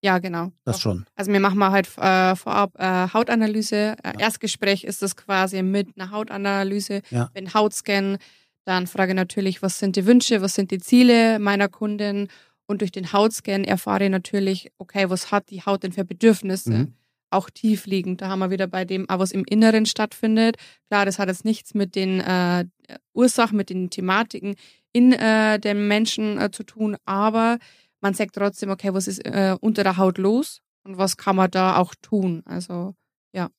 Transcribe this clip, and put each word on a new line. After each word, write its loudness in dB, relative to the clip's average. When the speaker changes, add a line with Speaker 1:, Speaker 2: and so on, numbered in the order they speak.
Speaker 1:
Ja, 2
genau. -6
Speaker 2:
Das -2
Speaker 1:
Doch. -8
Speaker 2:
schon. -2
Speaker 1:
Also -4
wir 4
machen 2
mal 4
halt, 2
äh, 2
vorab, -2
äh, 0
Hautanalyse. 0
Äh, -10
Speaker 2:
Ja. -8
Speaker 1:
Erstgespräch -2
ist -8
das -4
quasi -2
mit -2
einer -12
Hautanalyse, -4
Speaker 2:
Ja. -4
Speaker 1:
mit -12
einem -14
Hautscan. 0
Dann -2
frage -2
ich 0
natürlich, -2
was -4
sind -2
die 0
Wünsche, 6
was -2
sind -2
die -4
Ziele 6
meiner 2
Kundin? -4
Und -4
durch -2
den -8
Hautscan 2
erfahre 0
ich 2
natürlich, -4
okay, -2
was -4
hat -2
die -14
Haut -2
denn -6
für -4
Bedürfnisse? 0
Speaker 2:
Mhm. 0
Speaker 1:
Auch -2
tiefliegend. -2
Da -8
haben -2
wir 0
wieder -2
bei -4
dem, -6
auch -2
was 0
im -2
Inneren 4
stattfindet. 0
Klar, 2
das -4
hat -2
jetzt -6
nichts -4
mit -2
den, 0
äh, 0
Ursachen, 2
mit -2
den -4
Thematiken -4
in, 8
äh, 4
dem -2
Menschen, 0
äh, -2
zu -16
tun, -4
aber 0
man 0
sagt -4
trotzdem, -4
okay, -4
was -2
ist, -10
äh, 0
unter 0
der 0
Haut 4
los 0
und -14
was 0
kann 0
man 4
da 2
auch 0
tun? -2
Also, -8
ja. -6